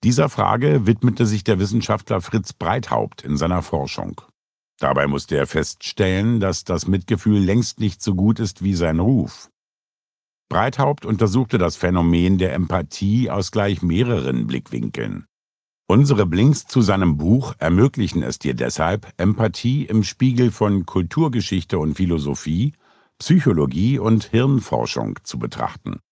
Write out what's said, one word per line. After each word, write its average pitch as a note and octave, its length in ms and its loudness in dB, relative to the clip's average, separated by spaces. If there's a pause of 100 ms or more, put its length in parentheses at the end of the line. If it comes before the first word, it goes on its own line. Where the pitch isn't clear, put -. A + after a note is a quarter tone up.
Dieser B2+ 260 2
Frage A#2+ 580 0
widmete A2 400 2
sich G#2 160 -2
der G2+ 160 0
Wissenschaftler G#2+ 600 -2
Fritz - 320 -4
Breithaupt E2+ 680 -4
in D2 140 -4
seiner F2 240 0
Forschung. C2+ 600 -6 (580)
Dabei C#2 260 2
musste C#2+ 320 -2
er C#2 80 2
feststellen, F#2+ 960 -2
dass F#2+ 240 -2
das E2+ 240 -4
Mitgefühl G2 520 0
längst G2 400 0
nicht G#2+ 220 -4
so G2+ 140 -2
gut G#2 240 2
ist G#2 240 -6
wie G2 100 0
sein E2 260 0
Ruf. G#2 520 -2 (1000)
Breithaupt C3+ 560 0
untersuchte A2+ 540 0
das E2+ 160 0
Phänomen F2+ 640 2
der F2+ 160 0
Empathie F2+ 760 -2
aus G2 220 -4
gleich G2+ 320 -2
mehreren E2 640 0
Blickwinkeln. A1+ 800 -6 (600)
Unsere A2+ 380 4
Blinks G#2+ 400 2
zu - 160 0
seinem F#2+ 360 2
Buch G#2+ 420 2
ermöglichen F2+ 640 2
es A#1+ 160 -6
dir C2 160 -2
deshalb, D#2+ 600 -2
Empathie A2 680 0
im G#2+ 180 0
Spiegel B2 460 2
von G2+ 380 0
Kulturgeschichte G2 880 -2
und D2+ 160 0
Philosophie, E2 800 -2 (460)
Psychologie G2+ 800 2
und A2 240 2
Hirnforschung B1+ 1000 -2
zu - 160 -10
betrachten. - 600 -8 (120)